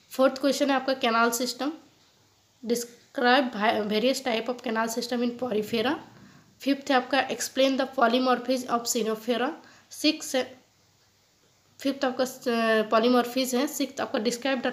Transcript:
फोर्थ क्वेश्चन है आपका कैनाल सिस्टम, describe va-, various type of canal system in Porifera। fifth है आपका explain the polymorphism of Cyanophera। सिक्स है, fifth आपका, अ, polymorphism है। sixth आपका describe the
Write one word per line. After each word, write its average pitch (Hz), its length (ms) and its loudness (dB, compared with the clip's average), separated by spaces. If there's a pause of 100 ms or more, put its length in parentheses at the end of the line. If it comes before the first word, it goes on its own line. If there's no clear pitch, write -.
(120)
फोर्थ 262 300 2
क्वेश्चन 277 280 2
है 277 60 2
आपका 262 180 0
कैनाल 233 380 2
सिस्टम, 254 400 -4 (920)
describe 240 840 0
va-, 214 380 0
various 233 340 2
type 226 280 -2
of 247 120 -6
canal 226 280 -2
system 240 340 -4
in 240 160 0
Porifera। 233 560 -2 (640)
fifth 277 300 -2
है 269 40 6
आपका 254 340 2
explain 262 480 0
the 262 180 0
polymorphism 254 760 2
of 233 160 -2
Cyanophera। 226 640 -2 (420)
सिक्स - 440 -2
है, 254 80 0 (1400)
fifth 277 260 -2
आपका, 254 180 -2
अ, 226 640 0
polymorphism 247 640 2
है। 262 140 2
sixth - 340 -6
आपका 220 180 -2
describe 240 460 -2
the 247 80 0